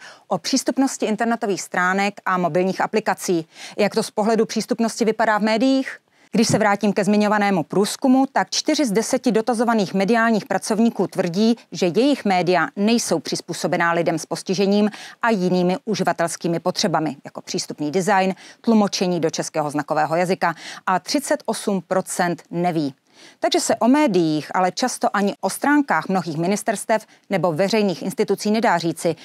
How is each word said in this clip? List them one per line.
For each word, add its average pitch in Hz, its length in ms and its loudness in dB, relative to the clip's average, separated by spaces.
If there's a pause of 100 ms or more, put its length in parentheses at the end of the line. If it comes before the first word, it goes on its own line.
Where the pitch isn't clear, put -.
(280)
o 185 100 -2
přístupnosti - 680 -2
internetových 220 560 -2
stránek 190 640 -2
a 185 120 0
mobilních 180 440 0
aplikací. 190 640 -2 (300)
Jak 202 180 0
to 220 80 0
z - 80 -10
pohledu 220 340 2
přístupnosti 220 600 -2
vypadá 214 320 0
v 196 40 -2
médiích? 262 580 0 (320)
Když 220 160 2
se 214 100 2
vrátím 208 360 2
ke 214 100 0
zmiňovanému 202 600 2
průzkumu, 254 680 2
tak 190 160 0
čtyři 302 360 0
z 226 60 0
deseti 226 400 0
dotazovaných 220 640 0
mediálních 220 520 2
pracovníků 208 640 0
tvrdí, 190 480 0 (160)
že 180 240 0
jejich 262 300 2
média 180 500 2
nejsou 208 440 0
přizpůsobená 170 720 -2
lidem 170 280 0
s - 60 -12
postižením 202 640 0 (320)
a 240 80 0
jinými 180 560 2
uživatelskými 175 760 -2
potřebami, 160 560 -2 (100)
jako - 160 -16
přístupný 151 500 -8
design, 190 440 0 (260)
tlumočení 196 580 2
do 156 100 2
českého 156 400 -4
znakového 147 460 -2
jazyka, 180 400 0 (320)
a 185 120 2
třicet - 460 -2
osm 202 420 -4
procent 180 640 -2
neví. 165 420 -2 (460)
Takže 349 200 0
se - 160 0
o 226 120 0
médiích, 185 640 2
ale 185 180 0
často - 420 -2
ani 202 280 0
o 190 80 -2
stránkách 269 600 0
mnohých 170 280 -2
ministerstev 202 680 -2 (240)
nebo 185 220 0
veřejných 190 500 0
institucí 190 500 -2
nedá 214 260 2
říci, 165 480 -2